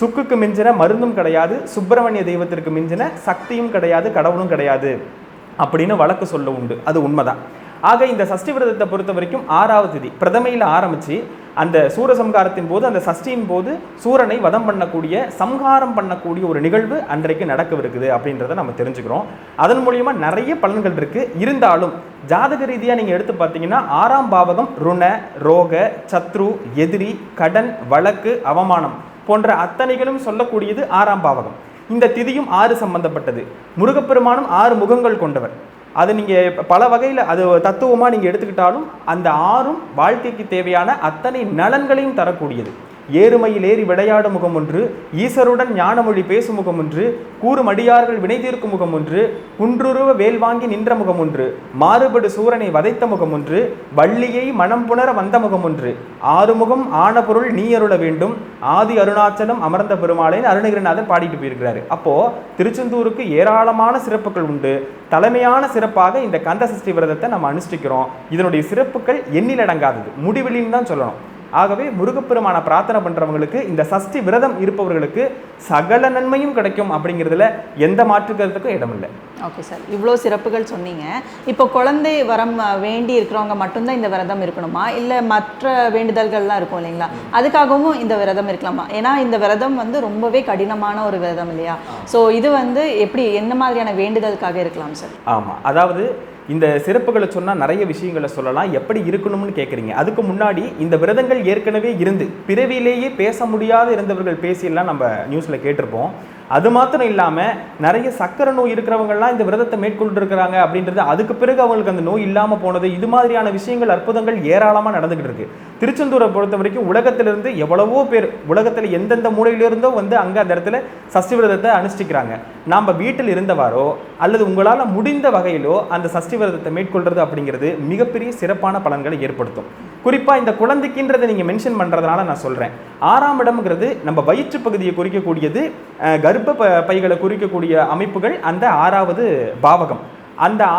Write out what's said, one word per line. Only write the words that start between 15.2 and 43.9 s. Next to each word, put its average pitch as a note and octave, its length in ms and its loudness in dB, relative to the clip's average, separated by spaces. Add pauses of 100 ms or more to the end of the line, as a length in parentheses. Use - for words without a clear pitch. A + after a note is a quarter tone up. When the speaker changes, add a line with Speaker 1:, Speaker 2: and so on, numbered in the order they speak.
Speaker 1:
சம்ஹாரம் C4+ 720 0
பண்ணக்கூடிய F3+ 540 -4
ஒரு D3 140 0
நிகழ்வு A3 320 0 (160)
அன்றைக்கு D#3 320 -2
நடக்கவிருக்குது C3+ 720 -2
அப்படின்றத C3 440 -4
நம்ம B2+ 200 -6
தெரிஞ்சுக்கிறோம். B2+ 480 -4 (360)
அதன் B3 220 4
மூலியமா B3 280 0 (120)
நிறைய A#3+ 380 -2
பலன்கள் G3 360 0
இருக்கு. D3 220 -4 (160)
இருந்தாலும் F#3 560 2 (320)
ஜாதக B3 400 0
ரீதியா A#3+ 340 -2
நீங்க G3 180 -2
எடுத்து - 160 -4
பார்த்தீங்கன்னா E3+ 480 -2 (200)
ஆறாம் B3 300 2
பாவகம் F3+ 380 2 (160)
ருண, F3+ 360 2 (260)
ரோக, E3+ 440 4 (200)
சத்ரு, G3 380 -2 (260)
எதிரி, F#3 360 0 (240)
கடன், G#3 360 2 (180)
வழக்கு, G3+ 440 2 (100)
அவமானம் E3 540 0 (320)
போன்ற G#3+ 260 4
அத்தனைகளும் B3+ 720 -2
சொல்லக்கூடியது A3 600 -2
ஆறாம் G3 380 2
பாவகம். B2+ 320 -2 (320)
இந்த A#3 280 4
திதியும் B3+ 340 -2 (100)
ஆறு A#3 140 4
சம்பந்தப்பட்டது. E3 680 -4 (340)
முருகப்பெருமானும் B3 720 2 (100)
ஆறு A#3+ 140 6
முகங்கள் G#3+ 500 2
கொண்டவர். C3 500 -6 (260)
அது F#3+ 120 4
நீங்க G#3 200 -2 (380)
பல G#3 160 6
வகையில B3 340 2 (100)
அது F3+ 120 2 (240)
தத்துவமா A#3+ 460 4
நீங்க G3 160 0
எடுத்துக்கிட்டாலும் G3 540 0 (280)
அந்த F3 160 0 (260)
ஆறும் C4+ 260 0 (160)
வாழ்க்கைக்கு G#3+ 520 0
தேவையான F3+ 600 0
அத்தனை B3+ 320 -4 (200)
நலன்களையும் C4+ 540 2
தரக்கூடியது. C#3+ 580 -4 (400)
ஏறுமையில் G#3+ 580 4
ஏறி A3 140 2
விளையாடும் G3+ 520 2